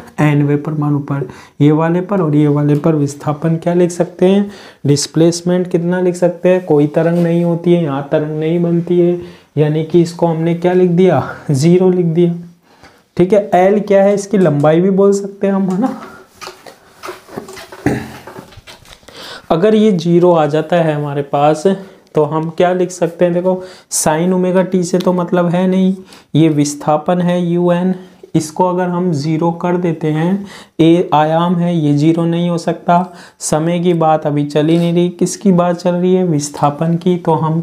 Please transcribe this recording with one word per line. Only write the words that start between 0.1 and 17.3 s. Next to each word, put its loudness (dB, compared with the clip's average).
एनवे 2
परमाणु -4
पर, -6
ये 6
वाले 0
पर -2
और 0
ये 4
वाले 2
पर 0
विस्थापन -2
क्या -2
लिख 2
सकते -2
हैं? 2
डिस्प्लेसमेंट 0
कितना -2
लिख 0
सकते 0
हैं? 2
कोई 2
तरंग 0
नहीं 0
होती 0
है, 2
यहाँ -6
तरंग -2
नहीं -2
बनती 0
है, 0
यानी 0
कि 2
इसको -2
हमने -2
क्या -2
लिख 4
दिया? 2
ज़ीरो 4
लिख 0
दिया, 0
ठीक 2
है। 2
एल 4
क्या 2
है? 2
इसकी -2
लंबाई 2
भी 2
बोल 4
सकते -6
हैं 0
हम, -2
है -2
ना। -4